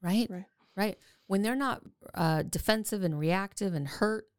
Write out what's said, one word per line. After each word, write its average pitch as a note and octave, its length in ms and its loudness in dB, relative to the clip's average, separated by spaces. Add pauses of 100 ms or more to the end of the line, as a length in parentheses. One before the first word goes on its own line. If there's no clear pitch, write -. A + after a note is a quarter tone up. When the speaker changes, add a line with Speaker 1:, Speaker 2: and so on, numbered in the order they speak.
Speaker 1:
Right. G3+ 280 0
Speaker 2:
Right. F#3 140 -10 (320)
Speaker 1:
Right. G3+ 220 -2 (280)
When G3 160 2
they're A#3 140 0
not, C4+ 260 -2 (320)
uh, D#3+ 280 2
defensive G#3 600 0
and D#3 160 0
reactive F#3 560 0
and C#3+ 140 -2
hurt G#3+ 400 0 (100)